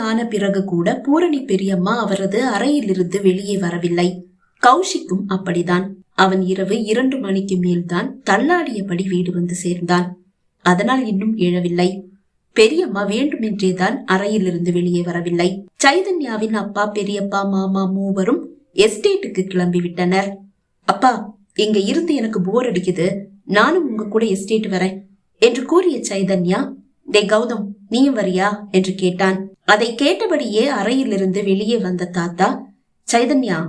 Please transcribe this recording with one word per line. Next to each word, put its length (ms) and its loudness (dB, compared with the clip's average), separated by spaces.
ஆன 260 0
பிறகு 360 0
கூட 340 0
பூரணி 460 2
பெரியம்மா 540 0
அவரது 500 -2
அறையிலிருந்து 760 0
வெளியே 360 2
வரவில்லை. 520 0
கௌஷிக்கும் 640 2
அப்படிதான். 600 -2
அவன் 280 2
இரவு 380 -2
இரண்டு 360 0
மணிக்கு 380 -2
மேல்தான் 520 0
தள்ளாடியபடி 840 0
வீடு 260 0
வந்து 240 -2
சேர்ந்தான். 520 -2
அதனால் 400 2
இன்னும் 340 -2
எழவில்லை. 500 0
பெரியம்மா 480 4
வேண்டுமென்றேதான் 1000 -2
அறையிலிருந்து 680 0
வெளியே 300 2
வரவில்லை. 460 0
சைதன்யாவின் 760 0
அப்பா, 340 -4
பெரியப்பா, 560 -4
மாமா 400 0
மூவரும் 540 0
எஸ்டேட்டுக்கு 680 2
கிளம்பிவிட்டனர். 840 0
"அப்பா, 240 4
இங்க 240 2
இருந்து 360 0
எனக்கு 260 -2
போர் 260 0
அடிக்குது, 400 0
நானும் 380 2
உங்க 200 -4
கூட 200 0
எஸ்டேட் 400 -2
வரேன்" 300 -2
என்று 220 4
கூறிய 380 2
சைதன்யா, 600 0
"டே 160 4
கௌதம், 420 0
நீயும் 280 4
வரியா?" 300 0
என்று 240 2
கேட்டான். 420 0
அதை 280 2
கேட்டபடியே 720 0
அறையிலிருந்து 720 0
வெளியே 340 0
வந்த 320 -2
தாத்தா, 380 -2
"சைதன்யா, 600 0